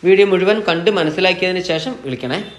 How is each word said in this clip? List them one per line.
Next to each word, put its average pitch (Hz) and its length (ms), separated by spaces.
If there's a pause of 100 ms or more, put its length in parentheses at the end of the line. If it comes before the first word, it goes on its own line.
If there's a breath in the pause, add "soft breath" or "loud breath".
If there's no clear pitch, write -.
വീഡിയോ 196 260
മുഴുവൻ 190 260 (100)
കണ്ട് 170 300
മനസ്സിലാക്കിയതിന് 185 720
ശേഷം 160 220 (140)
വിളിക്കണേ. 127 320 (200)